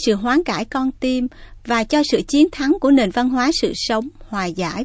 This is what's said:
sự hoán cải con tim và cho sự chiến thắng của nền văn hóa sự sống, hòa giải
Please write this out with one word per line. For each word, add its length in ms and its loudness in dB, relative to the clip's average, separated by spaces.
sự 80 4
hoán 300 0
cải 200 -4
con 260 -2
tim 280 0
và 180 0
cho 260 2
sự 180 -2
chiến 240 4
thắng 280 0
của 100 2
nền 200 6
văn 180 0
hóa 220 0
sự 140 0
sống, 340 -4
hòa 160 -4
giải 400 -4